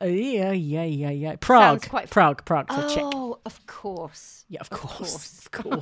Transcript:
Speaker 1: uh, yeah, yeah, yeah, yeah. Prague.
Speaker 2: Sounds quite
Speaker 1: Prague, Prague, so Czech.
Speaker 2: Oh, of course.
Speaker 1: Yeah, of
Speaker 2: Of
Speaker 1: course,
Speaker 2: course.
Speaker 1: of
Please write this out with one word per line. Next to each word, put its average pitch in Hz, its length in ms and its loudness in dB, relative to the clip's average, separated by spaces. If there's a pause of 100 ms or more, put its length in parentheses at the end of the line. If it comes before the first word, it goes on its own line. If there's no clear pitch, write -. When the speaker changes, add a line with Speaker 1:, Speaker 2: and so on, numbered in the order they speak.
Speaker 1:
uh, 196 40 -2
yeah, 196 460 0
yeah, 160 320 -2
yeah, 147 280 -2
yeah. 147 280 -6
Prague. 214 420 8
Speaker 2:
Sounds - 60 -12
quite - 220 -6
Speaker 1:
Prague, 160 360 4
Prague, 147 280 -2
so 294 200 -2
Czech. 294 120 0
Speaker 2:
Oh, 269 400 -8
of - 220 -16
course. - 840 -14
Speaker 1:
Yeah, 180 120 -14
of - 100 -18
Speaker 2:
Of - 80 -12
Speaker 1:
course, - 180 -12
Speaker 2:
course. - 480 -10
Speaker 1:
of - 60 -20 (300)